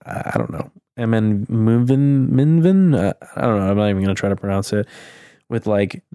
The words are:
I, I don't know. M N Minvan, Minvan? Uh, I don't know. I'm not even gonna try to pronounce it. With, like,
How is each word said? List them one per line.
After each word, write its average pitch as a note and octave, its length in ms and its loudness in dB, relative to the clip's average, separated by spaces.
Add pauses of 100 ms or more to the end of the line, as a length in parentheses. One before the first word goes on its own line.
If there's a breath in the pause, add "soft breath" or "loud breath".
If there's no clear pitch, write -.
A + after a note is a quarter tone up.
I, - 280 -10
I - 40 -2
don't - 140 -4
know. - 200 -10 (260)
M A2+ 160 -2
N G#2+ 340 0
Minvan, B2+ 840 2
Minvan? E3 680 4
Uh, F#2 160 0 (220)
I - 60 -8
don't A2 180 0
know. F#2+ 100 0
I'm G2+ 80 2
not G#2 120 0
even F#2+ 120 -2
gonna G2 140 -2
try G2 140 -4
to G2+ 80 -2
pronounce G2 360 -4
it. G#2 140 -2 (600 loud breath)
With, A#2 180 -6
like, G2+ 340 -2 (140)